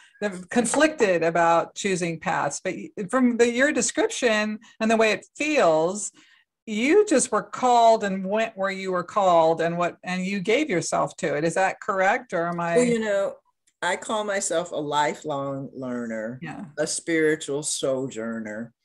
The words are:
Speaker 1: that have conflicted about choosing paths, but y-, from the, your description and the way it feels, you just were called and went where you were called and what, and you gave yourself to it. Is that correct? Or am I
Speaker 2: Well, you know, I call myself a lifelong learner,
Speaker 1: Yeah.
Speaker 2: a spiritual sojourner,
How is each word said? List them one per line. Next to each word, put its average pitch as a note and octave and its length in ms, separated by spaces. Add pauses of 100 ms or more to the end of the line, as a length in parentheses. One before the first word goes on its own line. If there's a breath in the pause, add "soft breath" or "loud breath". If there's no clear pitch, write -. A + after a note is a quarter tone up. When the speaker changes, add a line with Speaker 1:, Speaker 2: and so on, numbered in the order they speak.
(220 soft breath)
Speaker 1:
that G#3 100
have F#3 180
conflicted A#3+ 720
about E3 540
choosing F3 420
paths, D3+ 460
but F#3 120
y-, - 160 (200)
from B3 240
the, A#3+ 160
your C4 220
description A3 840 (200 loud breath)
and A3 100
the A3+ 60
way A3 160
it F#3+ 140 (100)
feels, G3+ 800 (540 soft breath)
you C#4 380
just C#4 260
were G3+ 120
called A#3 600
and F#3+ 240
went A3 300
where F#3+ 140
you F#3+ 200
were F3 120
called E3 580
and E3+ 160
what, F3 260
and F#3 220
you G3+ 140
gave A#3 280
yourself E3 480
to D3 200
it. D3 80
Is E3 100
that F#3+ 260
correct? G3+ 540
Or E3+ 140
am E3+ 120
I E3+ 180
Speaker 2:
Well, B3 80
you A#3 140
know, G3 360 (480)
I F3 140
call G#3+ 260
myself G3 480
a - 40
lifelong C#3+ 1000
learner, A#2+ 640
Speaker 1:
Yeah. E3 240 (140)
Speaker 2:
a D#3 80
spiritual D#3 720
sojourner, A2+ 1080 (140)